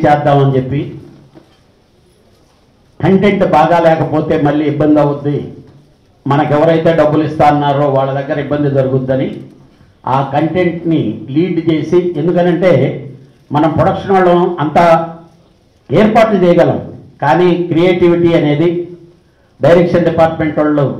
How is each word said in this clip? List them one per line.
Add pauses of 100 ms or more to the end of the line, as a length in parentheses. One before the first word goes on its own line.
చేద్దామని
చెప్పి, (2250)
కంటెంట్ (120)
బాగా (100)
లేకపోతే (120)
మళ్ళీ
ఇబ్బంది
అవుద్ది, (920)
మనకెవరైతే (100)
డబ్బులు
ఇస్తా
అన్నారో (120)
వాళ్ళ (100)
దగ్గర
ఇబ్బంది
జరుగుద్దని (880)
ఆ (160)
కంటెంట్ని (340)
లీడ్
చేసి, (200)
ఎందుకనంటే (800)
మనం
ప్రొడక్షన్
వాళ్ళం (240)
అంతా (1040)
ఏర్పాట్లు
చేయగలం, (420)
కానీ (220)
క్రియేటివిటీ (100)
అనేది (1000)
డైరెక్షన్
డిపార్ట్‌మెంట్
వాళ్ళు (140)